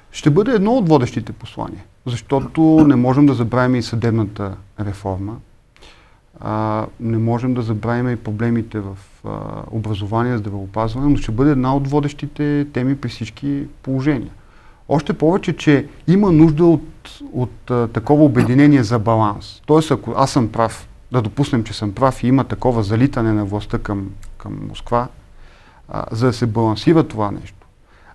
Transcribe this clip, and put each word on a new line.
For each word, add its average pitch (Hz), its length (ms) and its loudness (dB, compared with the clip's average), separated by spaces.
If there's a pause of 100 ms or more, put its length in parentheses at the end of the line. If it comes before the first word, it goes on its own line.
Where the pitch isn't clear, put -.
(120)
Ще - 180 2
бъде 208 220 2
едно 214 200 2
от 226 160 2
водещите 120 440 0
послания, - 520 -12 (220)
защото 151 800 2
не 131 80 6
можем 127 300 4
да 139 80 6
забравим 120 400 0
и 123 80 0
съдебната 107 680 -2 (280)
реформа. 98 560 -8 (1040)
А, 107 460 -4 (140)
не 113 180 -2
можем 117 360 0
да 123 80 -2
забравим 117 460 -2
и 120 80 -2
проблемите 113 640 -4
в, 98 160 -10 (280)
а, 107 60 -10 (400)
образование, 107 680 -4
здравеопазване, 107 680 -4
но 139 80 4
ще - 160 -4
бъде 135 180 2
една 131 260 0
от 139 120 -2
водещите 147 840 -2
теми 135 240 0
при 135 120 -8
всички 139 580 -6 (160)
положения. 131 480 -2 (580)
Още 160 240 0
повече, 160 440 0
че 143 300 2 (220)
има 190 240 4
нужда 156 320 6
от, - 460 0 (220)
от, - 380 -8
а, 120 180 0
такова 147 360 4
обединение 127 580 6
за 113 160 0
баланс. 107 680 0
Тоест, 156 240 2
ако 117 260 -2
аз 131 140 2
съм 117 180 0
прав, 110 400 -4 (240)
да 123 100 2
допуснем, 113 420 -2
че 101 80 -10
съм 104 200 -6
прав 127 300 0
и 120 40 -2
има 131 180 2
такова 113 380 -2
залитане 113 500 0
на 107 120 0
властта 101 340 -6
към, 101 320 -6 (280)
към 101 200 -12 (100)
Москва, 120 400 -4 (800)
а, - 220 -8
за 113 160 0
да 123 60 4
се 120 140 -2
балансира 113 560 2
това 107 280 -4
нещо, - 360 -14 (480)